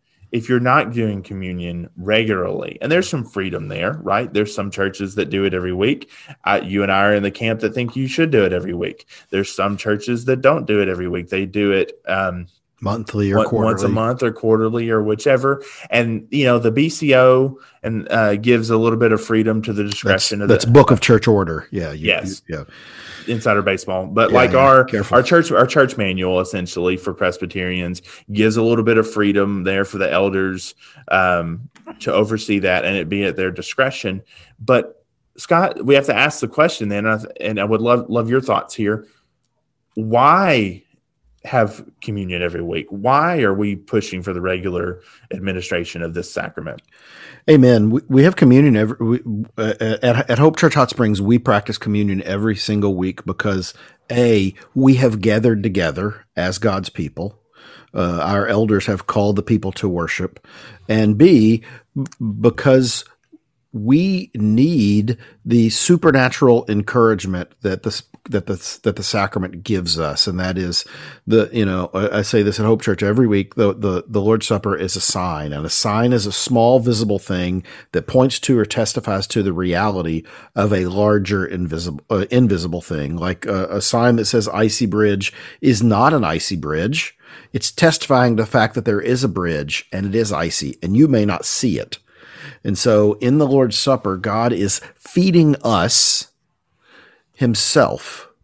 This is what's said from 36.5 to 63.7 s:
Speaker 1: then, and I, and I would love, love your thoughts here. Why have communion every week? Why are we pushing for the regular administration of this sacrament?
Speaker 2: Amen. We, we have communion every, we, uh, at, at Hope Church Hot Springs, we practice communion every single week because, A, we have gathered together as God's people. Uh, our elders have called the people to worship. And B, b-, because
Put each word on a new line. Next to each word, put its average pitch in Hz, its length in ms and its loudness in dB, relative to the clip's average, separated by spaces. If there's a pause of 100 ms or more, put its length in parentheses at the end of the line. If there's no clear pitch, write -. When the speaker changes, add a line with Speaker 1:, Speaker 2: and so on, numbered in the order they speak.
Speaker 1:
then, 101 180 -4
and 110 160 0
I, - 40 -14 (160)
and 104 180 -4
I 98 60 0
would 107 160 0
love, 120 280 2
love 113 200 -2
your 127 100 2
thoughts 113 340 -2
here. 107 320 -4 (920)
Why 120 880 2 (640)
have 110 400 -2 (160)
communion 92 400 -6
every 87 200 -4
week? 85 280 -6
Why 139 540 0
are 101 100 2
we 101 240 -2
pushing 95 440 -4
for 92 120 -8
the 87 80 -8
regular 90 580 -6 (320)
administration 90 680 -6
of 82 120 -8
this 82 160 -10
sacrament? - 520 -10 (680)
Speaker 2:
Amen. 123 420 6
We, 123 180 0
we 131 140 6
have 185 120 4
communion 135 400 6
every, 107 240 0
we, 113 460 -2 (120)
uh, 110 220 -2
at, 113 500 0
at 117 80 2
Hope 156 200 4
Church 170 160 2
Hot 131 160 2
Springs, 107 320 0
we 113 180 4
practice 107 380 0
communion 104 460 -2
every 101 340 -2
single 101 380 -2
week 92 280 -4
because, 92 500 -4 (380)
A, 113 420 2 (220)
we 131 200 6
have 120 260 2
gathered 107 420 2
together 95 640 -4 (100)
as 90 220 -4
God's 98 320 -2
people. 82 500 -10 (540)
Uh, 87 280 -2
our 101 240 0
elders 107 420 2
have 98 200 -4
called 104 300 0
the 104 40 -2
people 101 300 -2
to - 160 -6
worship. 87 580 -6 (440)
And 107 280 2
B, 113 460 6 (320)
b-, 135 100 -6 (360)
because 127 640 2 (640)